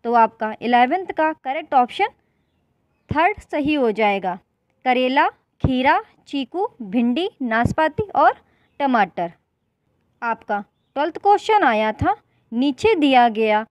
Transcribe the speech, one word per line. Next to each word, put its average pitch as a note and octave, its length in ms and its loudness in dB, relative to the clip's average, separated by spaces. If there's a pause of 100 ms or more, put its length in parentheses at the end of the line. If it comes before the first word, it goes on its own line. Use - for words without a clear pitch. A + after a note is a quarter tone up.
तो A#3 100 -2
आपका A3 460 0
इलेवंथ B3+ 500 0
का D#4+ 240 0
करेक्ट D4+ 380 -8
ऑप्शन C4 340 2 (1000)
थर्ड E4+ 320 0
सही D4+ 320 -4
हो B3+ 200 0
जाएगा, G3 440 -2 (480)
करेला, B3+ 420 2 (360)
खीरा, C4+ 380 0 (260)
चीकू, D#4 400 -6 (160)
भिंडी, A#3+ 460 -2 (140)
नाशपाती B3+ 640 -2
और E4 280 2 (460)
टमाटर। G3+ 520 -2 (920)
आपका A3+ 420 -6 (320)
ट्वेल्थ D#4 220 -4
क्वेश्चन G#4 480 2
आया A3 280 2
था, E4+ 220 -2 (360)
नीचे C#4+ 440 0
दिया C4+ 340 4
गया G#3+ 420 0